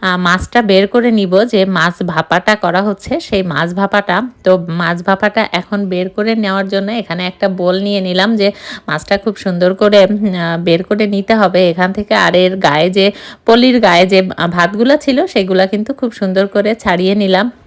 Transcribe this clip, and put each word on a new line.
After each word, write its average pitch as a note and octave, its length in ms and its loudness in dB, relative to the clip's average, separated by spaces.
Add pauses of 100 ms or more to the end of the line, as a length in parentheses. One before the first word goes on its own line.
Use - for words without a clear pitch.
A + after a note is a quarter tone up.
আহ, F#3 160 0
মাছটা F3+ 440 0
বের G3 260 4
করে A#3+ 240 0
নিব, G3 320 2
যে G#3+ 220 0
মাছ F3 380 0
ভাপাটা E3+ 520 0
করা F3+ 260 -2
হচ্ছে G#3+ 380 -4
সেই G3+ 240 -4
মাছ E3+ 300 -4
ভাপাটা। G3 480 -2 (220)
তো F#3 140 2
মাছ E3+ 460 -4
ভাপাটা G3+ 480 -2
এখন F#3 340 -4
বের F#3 240 -4
করে G#3+ 260 -2
নেওয়ার G3 320 -2
জন্য G3 240 -4
এখানে F#3 400 -6
একটা G3 180 -4
বোল F3+ 320 -2
নিয়ে G3+ 200 -2
নিলাম, F#3 340 0
যে G3+ 160 2 (360)
মাছটা G3+ 300 -2
খুব G3+ 180 -4
সুন্দর F3+ 380 0
করে, G3+ 320 4
উম, G3+ 300 0
আহ, E3+ 220 -2
বের E3+ 260 0
করে G#3 240 -2
নিতে G3+ 260 -2
হবে F#3 360 2
এখান F3+ 240 -2
থেকে। G#3 220 -4
আর E3+ 200 2
এর F#3 220 2
গায়ে E3 320 2
যে G3 220 2 (340)
পলির A#3+ 340 4
গায়ে F#3 260 4
যে, F#3+ 140 4 (180)
আহ, E3+ 100 -2
ভাতগুলা G3+ 500 2
ছিল C#4+ 300 0
সেগুলা F#3+ 380 0
কিন্তু G#3 280 -4
খুব B3 180 -6
সুন্দর F#3+ 360 -2
করে G#3 280 -2
ছাড়িয়ে F#3+ 400 0
নিলাম। G3+ 360 0 (160)